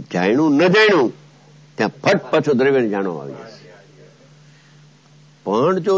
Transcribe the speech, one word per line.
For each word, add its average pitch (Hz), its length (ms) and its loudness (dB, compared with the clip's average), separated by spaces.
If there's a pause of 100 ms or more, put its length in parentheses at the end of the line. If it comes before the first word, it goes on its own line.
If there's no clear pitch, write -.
જાણ્યું 110 440 0
ન 143 140 2
જાણ્યું 185 440 2 (640)
ત્યાં 110 180 -2
ફટ 185 300 -2
પાછો 151 280 0
દ્રવ્યને 127 360 2
જાણવા 95 340 -6
આવી 67 180 -14
જશે. - 260 -20 (1800)
પણ 139 340 0
જો 196 180 -2